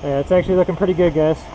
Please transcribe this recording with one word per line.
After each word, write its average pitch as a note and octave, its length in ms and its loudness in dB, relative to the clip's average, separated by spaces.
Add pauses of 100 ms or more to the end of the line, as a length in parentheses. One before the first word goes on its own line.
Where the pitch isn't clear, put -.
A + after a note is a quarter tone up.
Yeah, C#3+ 180 -4
it's C#3 120 -4
actually F#3 240 2
looking F#3 200 2
pretty F#3 180 0
good, E3+ 200 2
guys. D#3 420 0